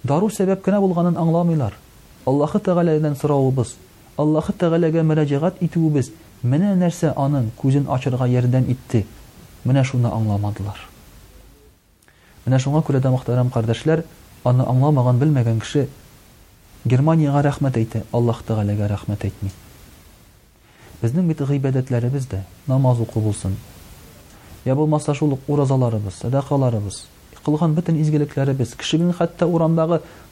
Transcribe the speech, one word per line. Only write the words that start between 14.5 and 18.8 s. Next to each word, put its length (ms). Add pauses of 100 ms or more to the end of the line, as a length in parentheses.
аңламаган, 500
белмәгән 460
кеше 240 (960)
Германиягә 640
рәхмәт 320
әйтә, 320
Аллаһ 320
Тәгаләгә 480